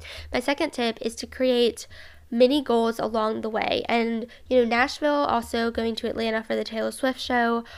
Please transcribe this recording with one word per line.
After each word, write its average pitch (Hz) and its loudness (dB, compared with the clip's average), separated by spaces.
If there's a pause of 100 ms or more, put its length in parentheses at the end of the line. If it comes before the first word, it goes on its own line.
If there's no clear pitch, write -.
(320)
my 247 0
second 285 -2
tip 233 -2
is 226 -4
to 247 -10
create 240 2 (440)
mini 254 6
goals 233 2
along 220 -2
the 220 -4
way. - 0
And, 233 0 (220)
you 254 4
know, 247 6
Nashville, 247 0
also 233 0
going 226 -2
to 226 -4
Atlanta 220 -2
for 226 -4
the 220 -2
Taylor 220 -4
Swift 254 -2
show, 233 0 (160)